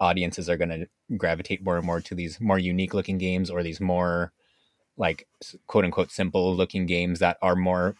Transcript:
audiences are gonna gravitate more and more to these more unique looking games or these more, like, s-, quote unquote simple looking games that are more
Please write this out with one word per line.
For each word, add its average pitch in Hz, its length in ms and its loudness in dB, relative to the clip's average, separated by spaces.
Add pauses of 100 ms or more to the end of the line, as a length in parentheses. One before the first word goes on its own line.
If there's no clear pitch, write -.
audiences 87 500 0
are 85 60 2
gonna 82 300 -2 (300)
gravitate 87 480 -2
more 92 120 2
and 85 100 -2
more 85 140 -2
to - 140 -10
these 87 260 -6
more 98 180 2
unique 90 360 0
looking 95 240 -2
games 92 320 0
or 87 120 -2
these 82 180 -6
more, 87 520 0 (640)
like, 87 300 -2 (160)
s-, - 140 -18 (100)
quote 104 180 4
unquote 87 260 0
simple 92 440 0
looking 92 320 0
games 87 340 0
that 87 220 4
are 90 140 4
more 90 440 2